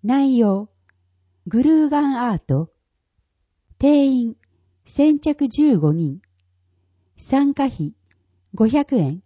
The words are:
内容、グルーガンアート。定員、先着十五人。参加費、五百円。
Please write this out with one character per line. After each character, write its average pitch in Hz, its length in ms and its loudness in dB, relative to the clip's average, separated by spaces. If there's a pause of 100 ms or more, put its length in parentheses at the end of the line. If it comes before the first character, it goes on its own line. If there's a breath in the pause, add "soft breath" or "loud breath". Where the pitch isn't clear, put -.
内 269 340 0
容、 208 320 0 (760)
グ 226 160 -2
ル 294 80 4 (160)
ー - 20 -2
ガ 294 140 0
ン 247 280 -2
ア 202 40 -2
ー 165 40 -4
ト。 147 320 -4 (1080)
定 285 280 4
員、 240 300 -2 (480)
先 294 340 0
着 294 300 -2
十 285 300 0
五 151 160 0
人。 160 260 -6 (960)
参 277 380 -2
加 262 100 -4
費、 160 300 -6 (600)
五 220 140 0
百 285 280 -2
円。 160 300 -2